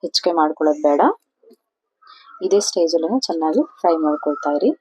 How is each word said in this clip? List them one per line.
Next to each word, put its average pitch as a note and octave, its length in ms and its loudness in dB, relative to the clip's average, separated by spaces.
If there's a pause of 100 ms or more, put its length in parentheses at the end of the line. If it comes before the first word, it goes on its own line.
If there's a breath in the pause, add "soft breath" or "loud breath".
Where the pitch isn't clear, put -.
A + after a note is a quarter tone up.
ಹೆಚ್ಚಿಗೆ - 380 -2
ಮಾಡ್ಕೊಳ್ಳೋದು D#3 480 0
ಬೇಡ. C#3+ 120 2 (1500 loud breath)
ಇದೇ G3 220 4
ಸ್ಟೇಜಲ್ಲಿನೇ E3+ 500 0 (100)
ಚೆನ್ನಾಗಿ E3 340 0 (180)
ಫ್ರೈ E3+ 140 2 (120)
ಮಾಡ್ಕೊಳ್ತಾ D3+ 520 -4
ಇರಿ. G3+ 120 2 (100)